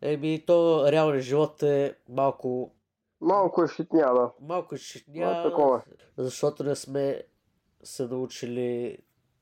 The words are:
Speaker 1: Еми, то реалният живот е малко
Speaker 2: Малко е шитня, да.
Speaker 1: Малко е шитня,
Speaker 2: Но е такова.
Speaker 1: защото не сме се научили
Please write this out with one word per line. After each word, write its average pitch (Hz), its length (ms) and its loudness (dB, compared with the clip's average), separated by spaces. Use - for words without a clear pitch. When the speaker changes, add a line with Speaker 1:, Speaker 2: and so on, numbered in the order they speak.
Speaker 1:
Еми, 151 440 -2
то 170 460 4
реалният 151 320 2
живот 147 380 0
е 143 340 2
малко 127 640 -2
Speaker 2:
Малко 180 420 2
е 156 60 2
шитня, 156 460 2
да. 123 160 4
Speaker 1:
Малко 160 340 -6
е 135 40 -10
шитня, 160 560 -8
Speaker 2:
Но 170 60 -4
е 170 100 0
такова. 135 320 2
Speaker 1:
защото 139 460 -4
не 139 120 -2
сме 139 460 -4
се - 220 -8
научили 123 920 -6